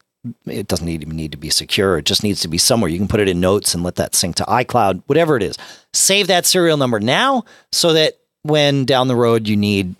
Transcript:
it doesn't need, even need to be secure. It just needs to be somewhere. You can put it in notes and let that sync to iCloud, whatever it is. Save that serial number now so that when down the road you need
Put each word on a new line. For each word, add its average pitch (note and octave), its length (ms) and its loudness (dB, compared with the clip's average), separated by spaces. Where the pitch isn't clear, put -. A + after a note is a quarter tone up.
it G2+ 200 -8
doesn't - 200 -4
need, D2+ 160 -6
even D#2+ 140 -10
need D#2 160 -8
to D2+ 60 -12
be D2+ 120 -10
secure. F#2+ 480 0
It D2+ 80 -6
just - 160 0
needs G#2 180 -2
to F#2 80 -4
be D#2+ 80 -4
somewhere. G#2+ 340 2
You E2+ 80 -4
can G2 100 -2
put G#2+ 120 0
it G2 80 2
in F2 120 0
notes F#2+ 340 0
and F2 80 -4
let F2 140 -6
that - 180 -2
sync E2+ 220 -2
to - 80 -2
iCloud, G#2+ 600 0
whatever D#3 320 2
it G#2+ 60 -2
is. D#2 160 -4
Save F#3+ 360 2
that F3 180 2
serial E3+ 320 2
number B2 200 0
now G#3+ 460 0
so E3+ 200 2
that D#3 220 2
when C#3+ 420 2
down B2+ 240 2
the B2 80 0
road A#2 320 2
you G#2+ 80 2
need G2 440 0